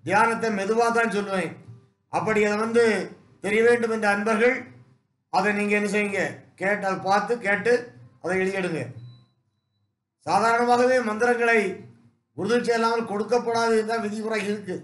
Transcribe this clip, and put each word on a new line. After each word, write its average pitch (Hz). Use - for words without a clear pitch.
தியானத்தை 220
மெதுவா 220
தான் 220
சொல்லுவேன். 196
அப்படி 208
அதை 208
வந்து 233
தெரிய 208
வேண்டும் 233
என்ற 208
அன்பர்கள் 214
அதை 190
நீங்க 208
என்ன 208
செய்யுங்க, 202
கேட்டு, 190
அதை 185
பார்த்து 202
கேட்டு 202
அதை 175
எழுதிடுங்க. 180
சாதாரணமாகவே 240
மந்திரங்களை 233
உறுதிச்சை 233
இல்லாமல் 226
கொடுக்கப்படாது 226
தான் 226
விதிமுறை 214
இருக்கு. 190